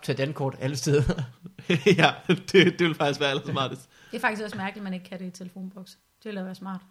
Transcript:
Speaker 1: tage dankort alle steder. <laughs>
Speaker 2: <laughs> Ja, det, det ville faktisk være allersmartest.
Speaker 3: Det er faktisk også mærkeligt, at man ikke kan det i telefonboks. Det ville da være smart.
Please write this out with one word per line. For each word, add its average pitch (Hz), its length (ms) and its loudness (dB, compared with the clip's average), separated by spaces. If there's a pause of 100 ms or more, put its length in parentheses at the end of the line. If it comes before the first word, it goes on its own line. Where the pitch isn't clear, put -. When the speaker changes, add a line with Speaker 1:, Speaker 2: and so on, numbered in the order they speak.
Speaker 1:
tage 131 140 -2
dankort 135 420 -4
alle 139 160 -4
steder. 139 280 2 (100)
<laughs> 139 100 -4 (460)
Speaker 2:
<laughs> 175 280 4
Ja, 151 140 6 (160)
det, - 240 0
det 175 280 6
ville 170 160 2
faktisk 143 240 0
være 143 100 2
allersmartest. 139 600 -4 (220)
Speaker 3:
Det 226 60 -6
er 226 40 -8
faktisk 220 220 -2
også 208 140 -10
mærkeligt, 202 200 -8
at 208 60 -12
man 190 100 -8
ikke 180 160 -10
kan 180 100 -12
det 185 60 -12
i 180 40 -10
telefonboks. 185 640 -14
Det - 340 -20
ville 208 140 -8
da 185 60 -8
være 185 100 -10
smart. 185 240 -10 (120)